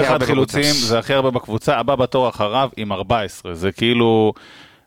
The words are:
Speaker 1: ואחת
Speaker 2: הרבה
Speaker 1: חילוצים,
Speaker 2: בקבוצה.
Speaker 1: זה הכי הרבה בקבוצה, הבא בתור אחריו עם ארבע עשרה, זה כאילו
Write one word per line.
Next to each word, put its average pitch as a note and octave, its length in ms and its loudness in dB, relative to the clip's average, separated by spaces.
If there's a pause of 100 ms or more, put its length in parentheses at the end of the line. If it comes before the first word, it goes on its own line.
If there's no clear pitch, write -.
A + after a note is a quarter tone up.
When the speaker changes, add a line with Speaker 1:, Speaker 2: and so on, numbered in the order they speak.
Speaker 1:
ואחת C3 80 2
Speaker 2:
הרבה B2+ 140 0
Speaker 1:
חילוצים, C3+ 360 0
Speaker 2:
בקבוצה. D3 260 0
Speaker 1:
זה A2+ 120 2
הכי C#3 140 -2
הרבה C3 180 2
בקבוצה, A#2+ 460 -2
הבא A#2+ 180 0
בתור B2+ 340 0
אחריו A2 480 0
עם G#2 140 -6
ארבע G2+ 300 -2
עשרה, F#2 320 -10
זה F2+ 180 -2
כאילו A2+ 640 2 (540)